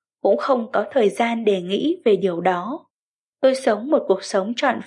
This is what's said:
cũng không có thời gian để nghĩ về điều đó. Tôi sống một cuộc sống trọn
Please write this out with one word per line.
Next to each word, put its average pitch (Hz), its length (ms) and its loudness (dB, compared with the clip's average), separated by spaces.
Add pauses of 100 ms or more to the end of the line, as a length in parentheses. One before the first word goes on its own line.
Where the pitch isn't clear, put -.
(220)
cũng 208 160 2
không 240 340 -2
có 214 200 0
thời 220 180 2
gian 233 360 -2
để 196 160 2
nghĩ 254 440 -2
về 208 100 6
điều 175 260 -2
đó. 185 440 -2 (560)
Tôi 262 140 4
sống 247 360 0
một 294 160 2
cuộc 190 160 0
sống 202 320 -2
trọn 233 300 -2